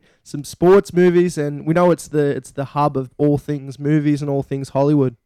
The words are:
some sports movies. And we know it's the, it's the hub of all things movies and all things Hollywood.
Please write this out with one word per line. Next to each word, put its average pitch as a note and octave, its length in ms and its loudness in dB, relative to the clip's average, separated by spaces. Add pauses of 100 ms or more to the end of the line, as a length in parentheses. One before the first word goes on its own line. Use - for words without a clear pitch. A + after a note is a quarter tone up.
(240)
some D3 200 -12
sports F#3+ 500 2
movies. F3 440 2
And D3 280 -6
we D#3 80 0
know F3 160 4
it's E3 180 -2
the, D3 200 0
it's C3 240 -6
the C#3 140 -8
hub D3 300 -2
of C3 220 -6
all D3 220 2
things C#3 400 -10
movies D3 420 0
and C#3+ 80 -6
all C#3 140 -2
things C3+ 260 -8
Hollywood. C#3 460 0 (100)